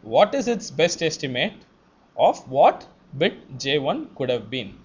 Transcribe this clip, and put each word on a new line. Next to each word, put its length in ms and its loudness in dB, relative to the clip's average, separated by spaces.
what 320 4
is 140 -2
its 220 -4
best 320 0
estimate 500 -4
of 220 4
what 380 4
bit 400 -4
J 200 0
one 380 -4
could 140 -2
have 180 -2
been? 360 -8